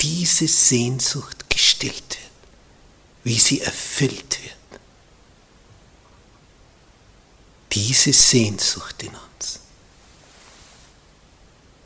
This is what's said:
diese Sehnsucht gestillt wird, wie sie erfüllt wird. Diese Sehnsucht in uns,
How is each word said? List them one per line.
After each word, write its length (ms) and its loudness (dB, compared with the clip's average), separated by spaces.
diese 480 0
Sehnsucht 1000 0
gestillt 420 2
wird, 380 -14
wie 160 0
sie 220 4
erfüllt 840 -4
wird. 380 -20
Diese 420 2
Sehnsucht 880 2
in 80 -14
uns, 500 -16